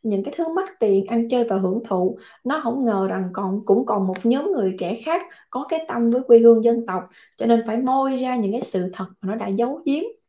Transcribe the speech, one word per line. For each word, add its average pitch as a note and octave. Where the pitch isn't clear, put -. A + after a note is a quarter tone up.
những G3+
cái C#4+
thứ E4
mắc F#4+
tiền, G3
ăn A#3
chơi B3
và G#3+
hưởng F#3+
thụ. F#3
Nó D4
không B3+
ngờ G3
rằng F#3
còn, G3
cũng A3+
còn G3
một F#3
nhóm C#4+
người F#3+
trẻ F3+
khác E4
có C#4
cái D#4+
tâm A#3
với B3+
quê A#3+
hương A3+
dân A#3
tộc. F#3
Cho A3+
nên A3+
phải A3
moi C4+
ra B3+
những G3+
cái A3+
sự F3+
thật F#3+
mà F#3+
nó -
đã G3+
giấu A#3+
giếm. D4